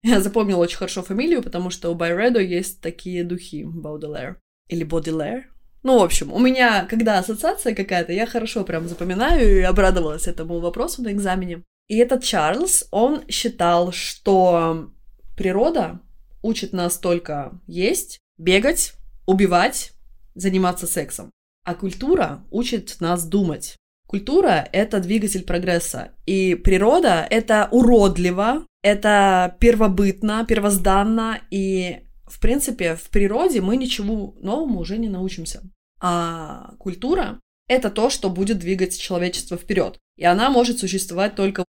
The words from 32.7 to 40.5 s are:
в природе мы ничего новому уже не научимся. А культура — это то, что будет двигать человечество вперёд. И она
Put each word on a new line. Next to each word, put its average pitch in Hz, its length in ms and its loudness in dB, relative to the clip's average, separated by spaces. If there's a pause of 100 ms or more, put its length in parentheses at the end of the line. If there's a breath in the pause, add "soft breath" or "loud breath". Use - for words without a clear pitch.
в 165 140 -14
природе 220 540 2
мы 208 160 0
ничего 208 600 -4
новому 233 420 -4
уже 175 180 -6
не 233 100 -4
научимся. 185 540 -8 (360)
А 170 800 -6
культура — 247 600 -4 (280)
это 254 200 0
то, 220 220 0
что - 180 -4
будет 190 300 -2
двигать 180 400 -4
человечество 175 580 -6
вперёд. 175 420 -4 (200)
И 165 80 -2
она 208 240 4